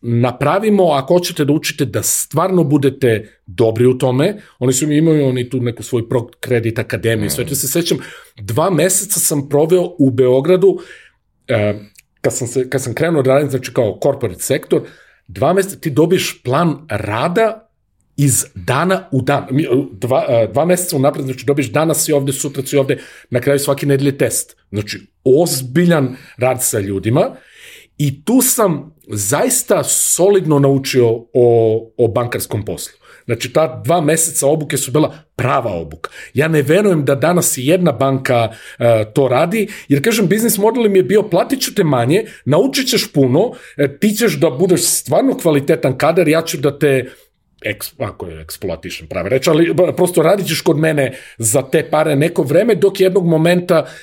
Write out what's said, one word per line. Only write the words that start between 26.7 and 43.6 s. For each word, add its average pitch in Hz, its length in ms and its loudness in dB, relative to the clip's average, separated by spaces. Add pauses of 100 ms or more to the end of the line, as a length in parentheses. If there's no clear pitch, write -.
ljudima 104 560 0 (600)
i 143 260 -4
tu 247 180 2
sam 185 540 -2 (120)
zaista 143 760 -2
solidno 170 760 2
naučio 135 480 2 (260)
o, 117 640 4
o 120 100 2
bankarskom 110 580 -4
poslu. - 320 -10 (280)
Znači, 120 280 -6
ta 156 320 0
dva 170 160 2
meseca 151 460 0
obuke 147 300 0
su - 140 -6
bila 123 220 0 (220)
prava 120 360 -2
obuka. 78 380 -10 (240)
Ja 139 140 0
ne 156 140 2
verujem 165 440 2
da 139 100 2
danas 165 420 0
i 127 80 -6
jedna 170 260 2
banka, 135 580 0 (300)
e, 117 340 2
to 139 140 2
radi, 170 400 0 (200)
jer, 139 160 2
kažem, 220 240 2
biznis 220 300 0
model 226 280 2
im 202 100 2
je 185 80 6
bio: 196 200 2
„Platit 226 380 -2
ću - 140 -8
te 202 80 2
manje, 147 420 2 (200)
naučit 254 420 2
ćeš - 260 -2
puno, 147 380 2 (260)